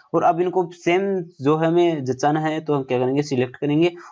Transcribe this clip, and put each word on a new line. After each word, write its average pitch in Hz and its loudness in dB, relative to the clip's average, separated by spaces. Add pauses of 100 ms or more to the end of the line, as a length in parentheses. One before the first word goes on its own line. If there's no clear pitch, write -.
(140)
और 160 2
अब 165 2
इनको 180 0 (100)
सेम 180 0 (400)
जो 147 2
है 165 0
हमें 165 2
जचाना 147 0
है 156 -4
तो 151 -2
हम 139 0
क्या 127 -2
करेंगे, 135 0
सिलेक्ट 127 -2
करेंगे 151 2 (200)